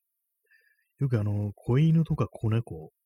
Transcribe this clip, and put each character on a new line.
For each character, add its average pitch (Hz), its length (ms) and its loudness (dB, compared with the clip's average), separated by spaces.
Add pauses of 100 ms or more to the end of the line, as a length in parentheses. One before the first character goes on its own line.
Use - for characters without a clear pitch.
(1000)
よ 139 100 -2
く 113 100 2
あ - 20 0
の、 104 320 -2
子 123 240 0
犬 160 260 4
と 156 120 -2
か - 120 -2
子 - 200 -4
猫 113 440 -4 (140)